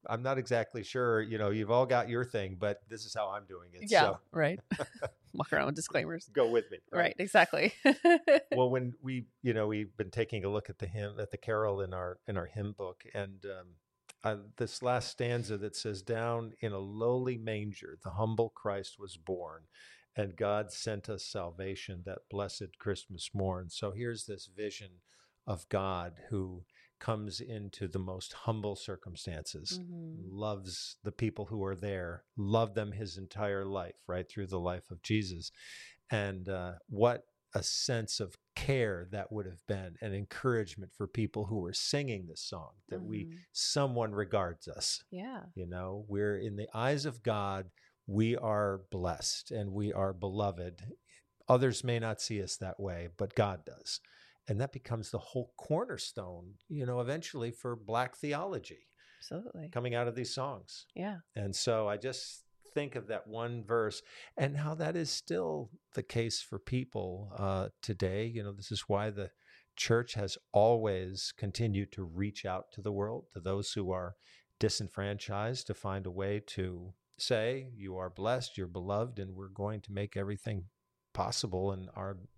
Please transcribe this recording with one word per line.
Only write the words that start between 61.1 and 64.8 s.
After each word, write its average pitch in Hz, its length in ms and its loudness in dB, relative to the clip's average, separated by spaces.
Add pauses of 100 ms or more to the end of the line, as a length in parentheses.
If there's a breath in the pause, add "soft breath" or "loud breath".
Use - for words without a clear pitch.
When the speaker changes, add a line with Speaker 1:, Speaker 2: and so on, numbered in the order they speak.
Speaker 1:
And 101 180 -2
so 110 340 2
I 104 100 0
just - 440 -6 (320)
think 147 220 -2
of 107 120 -6
that 107 200 -4
one 117 360 -4
verse 110 380 2 (340 loud breath)
and 143 200 2
how 147 200 0
that 160 200 0